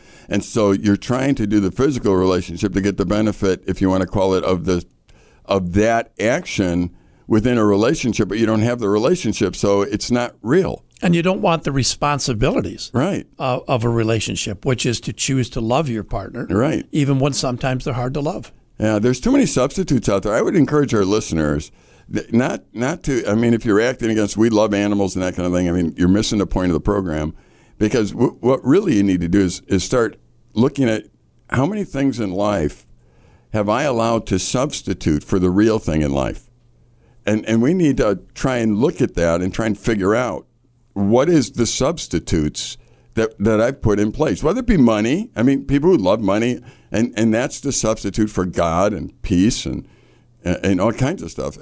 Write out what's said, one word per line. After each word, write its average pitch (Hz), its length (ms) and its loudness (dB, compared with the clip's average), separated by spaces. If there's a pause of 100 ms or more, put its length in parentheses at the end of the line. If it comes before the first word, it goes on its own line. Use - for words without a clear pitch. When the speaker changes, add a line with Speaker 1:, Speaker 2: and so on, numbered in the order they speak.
(280)
Speaker 1:
And 101 160 -2
so 107 260 0
you're 101 260 2
trying 131 400 -2
to 107 100 -2
do 107 140 2
the 95 120 0
physical 123 440 0
relationship 92 580 0
to 98 60 0
get 95 160 0
the 98 100 -2
benefit, 104 600 0
if 92 160 -4
you 92 80 2
wanna 92 160 0
call 95 280 0
it, 90 100 0
of 90 200 0
the, 90 200 -2 (600)
of 90 300 0
that 101 460 2
action 98 760 -2 (300)
within 113 320 2
a 107 60 2
relationship, 107 640 2
but 104 100 -4
you 113 80 2
don't 110 160 2
have 120 160 0
the 107 100 -2
relationship, 107 680 0
so 101 260 2
it's 101 280 -4
not 120 320 0
real. 147 420 0 (180)
Speaker 2:
And 175 120 2
you 170 80 2
don't 185 200 0
want 170 220 0
the 151 80 -2
responsibilities 139 1200 -2
Speaker 1:
Right. 139 320 -2 (120)
Speaker 2:
of, 127 300 -4
of 117 160 0
a 123 60 0
relationship, 110 720 -2
which 131 220 0
is 117 160 -2
to 127 100 -8
choose 131 380 -2
to 127 100 -6
love 127 280 0
your 110 160 -4
partner, 120 440 -8
Speaker 1:
Right. - 440 0
Speaker 2:
even 139 260 2
when 147 160 2
sometimes 127 500 -4
they're 139 100 -4
hard 123 200 -4
to 147 60 -4
love. 170 320 -6 (260)
Speaker 1:
Yeah, 107 200 0
there's 123 220 2
too 226 120 0
many 202 140 4
substitutes 139 640 0
out 98 140 2
there. 104 120 0
I 131 80 2
would 185 140 0
encourage 143 380 2
our 101 100 4
listeners 80 640 0 (420)
th-, 107 200 -6
not, 127 320 0 (100)
not 135 300 -4
to, 127 220 -2
I 104 80 0
mean, 117 200 2
if 110 120 -2
you're 104 140 4
acting 120 300 -2
against, 107 280 0
we 113 120 4
love 107 240 4
animals 101 420 0
and 92 60 -2
that 90 120 -4
kind 90 120 -4
of 90 60 0
thing, 90 160 0
I 87 40 0
mean, 87 240 0
you're 90 120 2
missing 107 300 2
the 95 80 2
point 92 220 -2
of 85 60 2
the 76 60 0
program, 82 540 -2 (440)
because 107 340 0
w-, - 280 0
what 127 240 2
really 160 320 2
you 101 60 4
need 92 200 2
to 85 60 -2
do 98 120 4
is, 92 260 -2
is 92 160 0
start 120 360 -2 (340)
looking 131 380 0
at 107 140 -2 (460)
how 127 160 0
many 208 180 -4
things 135 360 -2
in 98 120 -4
life 95 540 -2 (680)
have 104 140 0
I 123 160 0
allowed 117 420 0
to 95 120 0
substitute 95 840 -2
for 98 140 0
the 90 120 2
real 107 280 4
thing 78 240 -2
in 71 100 0
life. 65 380 -4 (760)
And, 107 200 0
and 113 160 2
we 143 100 2
need 156 240 2
to 104 240 0 (140)
try 131 240 -2
and 110 200 0
look 151 220 0
at 120 140 0
that 85 260 0
and 92 140 -2
try 113 100 -2
and 107 140 -2
figure 104 360 0
out 113 320 -4 (460)
what 113 380 2
is 147 220 2
the 120 120 -2
substitutes - 1120 -4 (380)
that, 110 240 -2
that 107 240 2
I've 131 180 -2
put 104 180 2
in 107 140 0
place, - 300 -2
whether 190 180 0
it 247 60 -8
be 214 100 4
money. 120 580 2
I 110 80 -2
mean, 139 220 2
people 139 260 2
who 175 60 6
love 104 240 2
money, 110 400 0 (320)
and, 117 240 0
and 110 160 2
that's 123 280 -2
the 139 120 -4
substitute 107 560 -2
for 92 160 -2
God 87 480 0
and 71 300 -10
peace 98 420 2
and, 65 240 -8 (560)
and 90 380 0
all 113 100 2
kinds 123 300 -4
of 80 80 -12
stuff. 71 320 -8